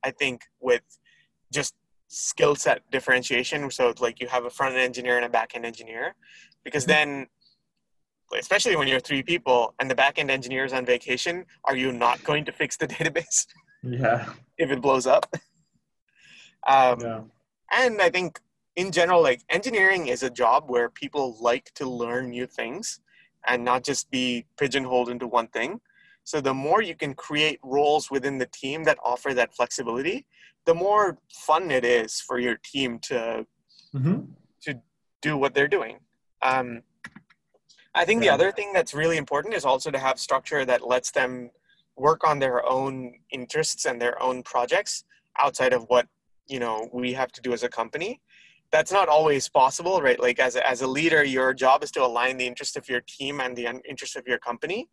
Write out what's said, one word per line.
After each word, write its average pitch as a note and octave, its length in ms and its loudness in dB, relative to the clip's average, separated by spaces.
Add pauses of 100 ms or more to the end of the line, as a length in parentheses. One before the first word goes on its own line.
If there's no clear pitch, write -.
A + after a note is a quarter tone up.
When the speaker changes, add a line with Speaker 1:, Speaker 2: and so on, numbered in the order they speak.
Speaker 1:
I C3+ 80 -4
think, B2+ 320 -4 (180)
with B2 220 2 (680)
just C#3+ 220 -4 (340)
skill - 480 0
set - 340 0
differentiation. B2+ 800 0
So B2 180 2
it's A#2 140 -2
like A#2 180 -2
you B2 60 -8
have A#2+ 180 -2
a A#2+ 60 -8
front-end C3 320 -2
engineer B2 320 -2
and B2 100 0
a A#2 40 -6
back-end A#2 360 -2
engineer, A2+ 520 -10 (480)
because D3 220 -4
Speaker 2:
Mm-hmm. - 40 2
Speaker 1:
then, D3 360 2 (1080)
especially G3+ 380 2
when C#3+ 140 2
you're C3 100 2
three C3+ 240 -2
people B2+ 560 2
and C3+ 100 -2
the C3 60 0
back-end C#3 380 2
engineer C3 320 -4
is B2+ 80 -4
on B2+ 120 -2
vacation, B2+ 600 -2 (200)
are C3+ 100 0
you C3 160 -2
not A#2+ 320 2
going D3+ 220 -2
to D3+ 60 -10
fix - 240 -4
the D#3 120 -4
<laughs> - 60 -10
database D#3+ 520 -2 (380)
Speaker 2:
Yeah. A#2+ 480 0 (260)
Speaker 1:
if C3 140 0
it C3 100 -2
blows C3 240 4
up? C3+ 180 4 (1400)
Um, B2+ 340 6
Speaker 2:
Yeah. A2+ 200 -6 (520)
Speaker 1:
and A3+ 300 2
I E3+ 80 6
think F3+ 300 -4 (340)
in F#3 160 -2
general, E3+ 320 6
like, C3 280 2
engineering F#3+ 560 2
is B2 160 -2
a C3 80 -2
job B2 400 2
where A#2+ 180 2
people C3+ 540 -6
like A#2+ 320 0
to C#3 120 -8
learn B2 440 -4
new B2 160 -6
things B2+ 540 -10 (460)
and A#2+ 160 0
not B2 220 0
just - 260 -4
be B2 360 -2 (120)
pigeonholed B2+ 520 0
into B2 160 -8
one A#2 220 0
thing. C#3+ 320 -6 (440)
So D3+ 160 -4
the C3+ 140 0
more D3+ 260 2
you F3 160 -6
can C#3+ 160 -6
create D3+ 500 -2
roles C#3+ 480 2
within C3+ 280 -2
the B2+ 80 -2
team D3+ 380 -8
that D#3 200 4
offer B2 300 -2
that A#2+ 200 0
flexibility, B2+ 680 -4 (400)
the E3 80 4
more G3+ 460 2 (120)
fun E3 400 0
it B2+ 140 2
is A#2+ 360 0
for B2+ 180 -6
your A#2+ 180 0
team B2 440 -6
to, A2+ 440 -4 (500)
Speaker 2:
Mm-hmm. D3+ 260 0 (420)
Speaker 1:
to C3+ 180 -8 (400)
do D3+ 160 -2
what C#3 160 0
they're C#3+ 160 2
doing. A#2+ 300 -2 (420)
Um, B2+ 420 -2 (1120)
I E3+ 120 2
think A3 140 2
the A3 60 4
Speaker 2:
Yeah. D3+ 80 8
Speaker 1:
other F3+ 180 4
thing G3+ 200 -6
that's F3 220 0
really D#3+ 240 2
important D3 340 -4
is E3 140 -2
also C3 240 0
to C3+ 80 -2
have C3+ 200 -2
structure C3+ 460 -2
that B2 220 2
lets B2 240 0
them B2+ 400 -4 (460)
work D#3 300 2
on D3 120 2
their B2 280 0
own C3 280 0 (360)
interests C3+ 540 -4
and B2 160 -4
their A#2+ 220 0
own B2+ 220 -2
projects C#3 600 -2 (340)
outside C3 360 2
of A#2 140 0
what, A#2+ 200 4 (380)
you C3+ 120 -8
know, A2+ 360 -4
we B2 180 -4
have C3 200 -4
to - 100 -20
do B2+ 100 -2
as A2+ 120 -4
a A#2+ 40 -2
company. D3 540 -6 (480)
That's D#3 200 2
not F#3+ 200 4
always D3+ 400 4
possible, E3+ 500 2
right? B2+ 180 4
Like, B2 200 2
as B2+ 180 2
a, A#2+ 100 0
as B2+ 140 0
a C3 60 -2
leader, D3+ 360 2
your C3 300 2
job C3 320 4
is C#3+ 60 -10
to D3 120 0
align B2+ 360 0
the B2+ 80 -2
interest B2 320 -8
of - 100 -14
your B2 140 -2
team C#3+ 400 -10
and B2+ 120 -6
the A#2+ 120 -6
un-, B2+ 200 -8
interest C#3 300 -12
of C3 100 -12
your B2 120 -2
company. D3+ 540 -8